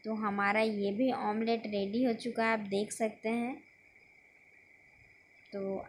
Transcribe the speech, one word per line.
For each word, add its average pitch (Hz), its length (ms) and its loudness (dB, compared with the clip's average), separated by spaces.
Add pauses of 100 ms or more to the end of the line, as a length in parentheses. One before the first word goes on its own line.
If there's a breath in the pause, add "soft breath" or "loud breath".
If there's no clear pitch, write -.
तो 220 80 -2
हमारा 208 480 2
ये 208 300 2
भी 247 200 2
omelette 220 540 0
ready 208 380 0
हो 233 100 4
चुका 226 320 -2
है, 226 80 4
आप 220 60 0
देख 202 320 -2
सकते 220 380 -2
हैं। 233 340 -2 (1900)
तो 196 360 -4